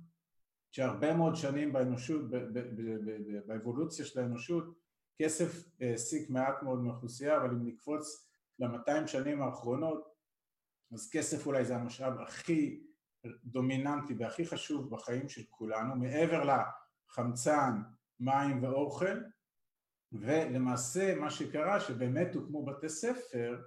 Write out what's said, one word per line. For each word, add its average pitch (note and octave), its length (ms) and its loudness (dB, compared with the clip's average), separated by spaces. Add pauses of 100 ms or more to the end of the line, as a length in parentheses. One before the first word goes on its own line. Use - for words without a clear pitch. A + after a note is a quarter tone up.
(720)
שהרבה D3 420 2
מאוד E3 220 6
שנים C#3+ 380 0
באנושות, B2+ 560 0
ב-, B2+ 60 -2
ב-, A#2+ 240 -2
ב-, A2 460 -4
ב-, G#2+ 260 -6
ב-, G2+ 160 -4
באבולוציה A#2+ 580 -2
של C3 140 -4
האנושות, E3 580 -2 (420)
כסף, D#3 440 0 (180)
אה, B2 100 2
העסיק C#3+ 380 -2
מעט C3 340 2
מאוד B2+ 160 0
מהאוכלוסייה, B2 580 0
אבל B2+ 120 2
אם A#2+ 180 0
נקפוץ - 640 -6 (300)
למאתיים B2+ 480 0
שנים C#3+ 340 0
האחרונות, C3+ 680 -2 (840)
אז - 180 -10
כסף D3+ 340 -2
אולי C3 200 2
זה B2 100 0
המשאב A#2+ 440 -4
הכי - 640 0 (600)
דומיננטי C3 680 0
והכי A#2 320 -2
חשוב D3 440 -4
בחיים B2 400 -4
של A#2+ 200 -12
כולנו, A2+ 460 -2
מעבר D3 480 4
לחמצן, B2+ 1400 2 (380)
מים C3+ 440 2
ואוכל, D3 580 0 (880)
ולמעשה B2+ 1040 2
מה D3 140 -2
שקרה D3+ 500 2
שבאמת C3 560 0
הוקמו C#3 300 -4
בתי C#3 240 -6
ספר, B2 760 -2